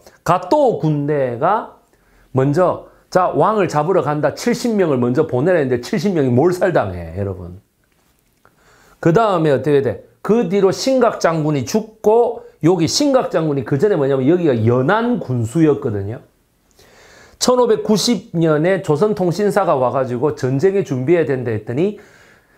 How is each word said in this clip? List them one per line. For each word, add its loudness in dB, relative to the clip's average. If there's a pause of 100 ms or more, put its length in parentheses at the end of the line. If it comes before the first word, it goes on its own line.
(240)
가토 0
군대가 -2 (540)
먼저 0 (220)
자, 2
왕을 0
잡으러 0
간다. -2
칠십 -2
명을 2
먼저 0
보내라 0
했는데 0
칠십 -2
명이 0
몰살당해, 0
여러분. -8 (1400)
그 2
다음에 2
어떻게 2
돼? -4 (160)
그 0
뒤로 2
신각 0
장군이 0
죽고, 0 (180)
여기 2
신각 0
장군이 -2
그 -2
전에 2
뭐냐면 0
여기가 2
연안 2
군수였거든요. -2 (1200)
천오백구십 0
년에 0
조선통신사가 0
와가지고 -2
전쟁에 0
준비해야 0
된다 -4
했더니 -4 (580)